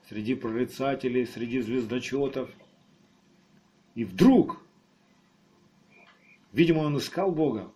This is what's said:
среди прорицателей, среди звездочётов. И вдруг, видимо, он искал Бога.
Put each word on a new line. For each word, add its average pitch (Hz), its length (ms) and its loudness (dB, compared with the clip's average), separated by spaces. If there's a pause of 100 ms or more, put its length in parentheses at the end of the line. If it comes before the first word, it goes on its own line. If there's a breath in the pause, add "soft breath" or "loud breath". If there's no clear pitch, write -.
среди 107 260 -6
прорицателей, 127 920 -2
среди 120 340 -6
звездочётов. 123 880 -4 (1400)
И 117 100 -4
вдруг, 175 580 4 (1900)
видимо, 160 280 4
он 147 180 0
искал 180 340 -2
Бога. 131 440 -2